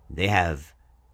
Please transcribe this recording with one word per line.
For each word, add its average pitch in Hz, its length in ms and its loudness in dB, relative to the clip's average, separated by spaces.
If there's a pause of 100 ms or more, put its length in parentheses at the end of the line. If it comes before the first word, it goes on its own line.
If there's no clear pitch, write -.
They 87 180 -2
have, 85 460 0 (400)